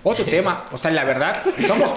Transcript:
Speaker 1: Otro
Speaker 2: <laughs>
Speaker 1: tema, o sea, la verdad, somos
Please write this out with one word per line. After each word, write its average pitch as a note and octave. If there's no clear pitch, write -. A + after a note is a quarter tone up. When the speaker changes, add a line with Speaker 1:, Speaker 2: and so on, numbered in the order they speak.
Speaker 1:
Otro -
Speaker 2:
<laughs> -
Speaker 1:
tema, F3+
o C3+
sea, E3
la D3+
verdad, C3+
somos B3+